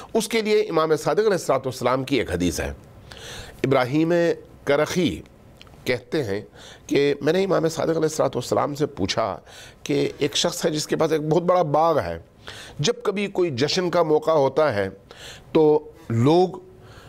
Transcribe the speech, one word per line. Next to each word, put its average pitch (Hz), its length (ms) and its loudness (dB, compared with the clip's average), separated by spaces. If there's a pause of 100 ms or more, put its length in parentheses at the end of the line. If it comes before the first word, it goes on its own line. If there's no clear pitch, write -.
(140)
اس 220 140 0
کے 226 140 0
لیے 214 200 2
امام 160 340 2
صادق 151 240 0
علیہ 214 120 2
الصلوۃ 151 280 0
والسلام 127 440 -2
کی 135 120 -2
ایک 107 160 0
حدیث 87 280 0
ہے۔ 71 140 -6 (920)
ابراہیم 135 500 2 (500)
کرخی 143 580 0 (640)
کہتے 127 400 -2
ہیں 101 180 -4 (460)
کہ 143 340 2
میں 147 120 2
نے 190 100 2
امام 160 260 0
صادق 160 200 -2
علیہ 160 100 0
الصلوۃ 151 360 0
والسلام 135 400 -4
سے 143 100 -2
پوچھا 104 520 -4 (460)
کہ 143 340 -2
ایک 143 180 -2
شخص - 300 -2
ہے 165 60 0
جس 151 160 -4
کے - 80 -2
پاس 156 160 0
ایک 156 180 0
بہت 170 140 2
بڑا 180 180 2
باغ 156 380 2
ہے، 85 200 -4 (600)
جب 220 140 0 (100)
کبھی 202 240 -2
کوئی 180 240 0
جشن 143 380 0
کا 170 140 2
موقع 156 280 2
ہوتا 143 440 2
ہے 98 140 0 (640)
تو 151 400 4 (180)
لوگ 147 380 4 (600)